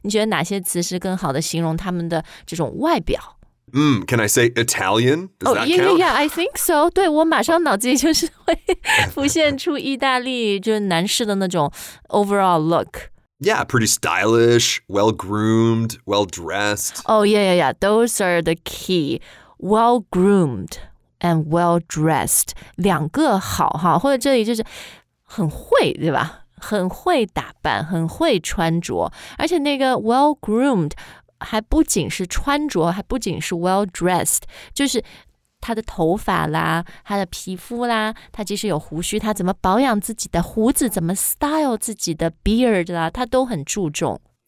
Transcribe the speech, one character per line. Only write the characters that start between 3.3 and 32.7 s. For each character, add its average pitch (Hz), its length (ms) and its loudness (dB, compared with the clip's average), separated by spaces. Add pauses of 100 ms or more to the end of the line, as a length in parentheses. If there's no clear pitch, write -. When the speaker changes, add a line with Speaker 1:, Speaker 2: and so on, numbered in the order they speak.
Speaker 2:
Mm, 135 320 2
can 113 160 0
I 104 60 2
say 120 280 4
Italian? 120 720 0 (100)
Does - 100 -4
Speaker 1:
Oh, 233 60 4
Speaker 2:
that 226 120 0
Speaker 1:
yeah, 359 140 2
yeah, 370 60 4
Speaker 2:
count? 370 120 4
Speaker 1:
yeah, 330 140 2
I 294 160 2
think - 260 -4
so. 320 340 2
对， 370 200 2
我 302 160 4
马 320 180 0
上 339 200 2
脑 277 120 2
子 214 140 -2
里 262 80 4
就 302 160 2
是 330 160 0 (160)
会 330 120 2 (260)
<laughs> - 280 0
浮 277 160 -2
现 294 300 2
出 285 200 -2
意 269 200 -4
大 254 220 0
利， 240 400 -2
就 220 120 -2
是 214 100 0
男 180 240 0
士 220 200 -2
的 202 100 -2
那 190 120 0
种 170 220 0 (380)
overall 196 520 2
look。 156 500 -2 (300)
Speaker 2:
Yeah, 185 260 0
pretty 110 260 2
stylish, 117 840 4 (100)
well-groomed, 110 1080 2 (100)
well-dressed. 101 1000 -2
Speaker 1:
Oh, 214 200 4
yeah, 202 280 4
yeah, - 20 4
yeah. 170 180 2
Those 214 500 2
are 175 180 2
the 165 220 0
key. - 560 -2 (400)
Well-groomed 190 1160 2 (420)
and 165 300 0
well-dressed. 165 1040 0 (240)
两 170 340 0
个 277 280 2
好 - 340 -2
哈， 160 280 2
或 277 120 0
者 269 60 2
这 269 180 2
里 220 100 2
就 233 100 0
是 220 80 -4 (600)
很 - 260 -4
会， - 440 2
对 165 180 -2
吧？ - 320 -4 (140)
很 190 300 -2
会 311 380 0
打 - 360 -8
扮， 113 240 0
很 165 220 -2
会 262 320 0
穿 165 400 0
着。 87 320 -4 (260)
而 - 80 -2
且 339 120 0
那 285 200 0
个 262 180 2
well-groomed 233 960 2 (500)
还 - 180 -2
不 302 240 2
仅 - 260 0
是 180 160 -4
穿 294 420 -2
着， 175 220 0